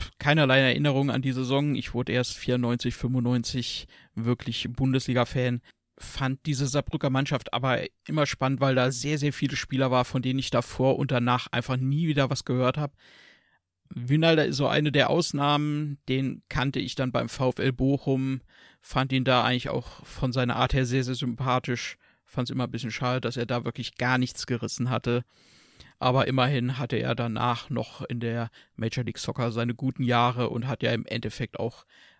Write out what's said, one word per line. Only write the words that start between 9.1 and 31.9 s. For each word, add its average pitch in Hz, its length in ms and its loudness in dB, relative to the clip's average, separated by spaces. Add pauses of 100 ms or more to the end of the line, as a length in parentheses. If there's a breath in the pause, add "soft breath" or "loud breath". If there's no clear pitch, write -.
sehr 143 140 0
viele - 240 -2
Spieler 131 340 0
war, 127 140 4
von 127 180 -2
denen 131 160 0
ich 131 120 -4
davor 127 480 2
und 131 120 0
danach 123 380 2
einfach 131 280 -2
nie 139 300 0
wieder 139 240 2
was 135 140 -4
gehört 127 320 2
hab. 151 180 -4 (960 loud breath)
Wynalda 156 540 4
ist 131 160 0
so 143 100 2
eine 147 240 2
der 139 180 4
Ausnahmen, 147 880 0 (100)
den 131 400 -2
kannte 131 320 -2
ich - 160 -6
dann 127 160 -2
beim 120 160 0
V 127 200 0
F 120 100 -2
L 131 140 2
Bochum, 135 680 0 (380 loud breath)
fand 131 320 -2
ihn 131 120 2
da 127 180 4
eigentlich 123 280 0
auch - 340 -6
von - 280 -4
seiner 120 240 0
Art 127 180 2
her 131 100 4
sehr, 127 180 0
sehr 123 120 -4
sympathisch. 123 840 -2 (280 soft breath)
Fand's - 260 -4
immer 127 140 -2
ein 127 60 -4
bisschen 117 200 -6
schade, 127 300 -2
dass 117 160 -4
er 117 100 -2
da 120 180 -2
wirklich - 320 -8
gar 127 220 2
nichts - 280 -2
gerissen 123 440 -2
hatte. 120 340 0 (720 loud breath)
Aber 127 280 2
immerhin 127 500 2
hatte 120 200 -4
er 123 180 0
danach 117 560 -2
noch 117 320 -6
in 120 180 -6
der 117 300 -4 (240 loud breath)
Major 113 280 -4
League 107 160 -6
Soccer - 320 -2
seine 117 240 -2
guten 131 280 -2
Jahre 120 480 2
und 117 160 -4
hat 120 160 -4
ja 120 100 2
im 113 140 -2
Endeffekt - 520 -6
auch - 280 -6 (340 soft breath)